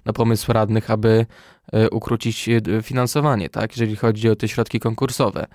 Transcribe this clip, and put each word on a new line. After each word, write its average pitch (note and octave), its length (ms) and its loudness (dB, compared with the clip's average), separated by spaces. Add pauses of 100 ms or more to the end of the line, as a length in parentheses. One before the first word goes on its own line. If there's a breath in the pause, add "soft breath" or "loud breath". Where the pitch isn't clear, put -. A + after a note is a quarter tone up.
na A2 80 -2
pomysł A2+ 400 0
radnych, A2 380 2
aby, A2 340 4 (480 loud breath)
e, A2 160 4
ukrócić, A2+ 600 -4
e, A2 320 0
finansowanie, B2+ 680 0
tak? A2 220 -6
Jeżeli A2 240 -2
chodzi A2+ 340 0
o G#2+ 60 4
te A2 120 -4
środki A2+ 320 -4
konkursowe A#2+ 760 -2